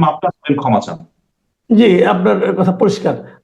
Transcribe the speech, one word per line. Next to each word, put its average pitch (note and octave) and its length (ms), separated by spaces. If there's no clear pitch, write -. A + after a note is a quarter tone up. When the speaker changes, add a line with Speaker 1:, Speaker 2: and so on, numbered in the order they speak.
Speaker 1:
মাপ D3+ 180
চাচ্ছেন, - 400
ক্ষমা A#2 240
চান। E3 120
Speaker 2:
জি, A3+ 200
আপনার F#3+ 240
কথা F#3 220
পরিষ্কার। F3+ 340